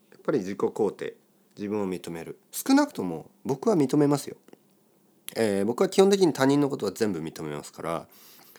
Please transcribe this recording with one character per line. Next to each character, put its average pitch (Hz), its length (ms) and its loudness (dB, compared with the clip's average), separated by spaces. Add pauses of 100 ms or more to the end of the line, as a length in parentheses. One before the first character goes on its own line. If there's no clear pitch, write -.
(120)
や - 60 -20
っ - 40 -20
ぱ 165 120 0
り 127 60 2
自 98 160 -6
己 - 40 -10
肯 107 320 0
定。 - 240 -10 (420)
自 101 100 -8
分 104 140 -4
を 95 80 -2
認 87 220 -8
め 82 120 -10
る。 78 160 -14 (120)
少 - 220 0
な 285 120 6
く 285 80 -8
と 107 100 -8
も 156 260 -8 (140)
僕 143 260 -2
は 208 60 4
認 147 220 2
め 147 100 6
ま 143 100 2
す - 100 -12
よ。 - 100 -14 (960)
え 101 280 0
ー、 - 20 0
僕 123 160 -4
は 190 80 2
基 196 120 4
本 196 80 6
的 196 160 4
に 151 80 4
他 135 120 2
人 143 160 4
の 139 80 2
こ 139 80 -4
と 107 80 -6
は 95 60 -2
全 107 200 0
部 82 80 -4
認 80 240 -10
め 76 120 -8
ま 71 80 -10
す - 100 -20
か - 80 -16
ら、 80 260 -6 (520)